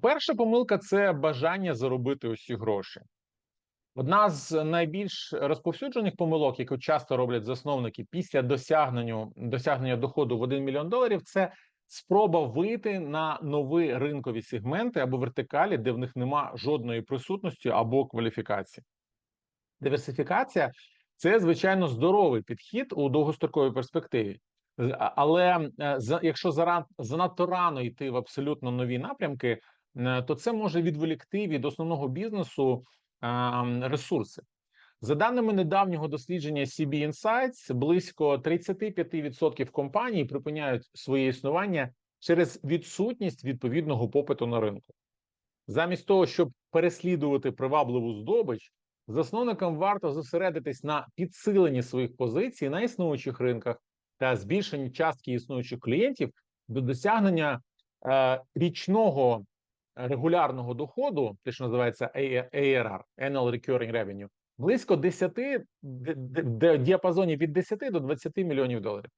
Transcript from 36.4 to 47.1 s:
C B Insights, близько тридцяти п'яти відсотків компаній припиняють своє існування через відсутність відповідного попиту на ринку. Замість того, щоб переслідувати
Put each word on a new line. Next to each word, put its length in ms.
C 260
B 200
Insights, 680
близько 640
тридцяти 540
п'яти 300
відсотків 500
компаній 540
припиняють 680
своє 340
існування 600
через 440
відсутність 840
відповідного 640
попиту 380
на 120
ринку. 340
Замість 400
того, 180
щоб 260
переслідувати 800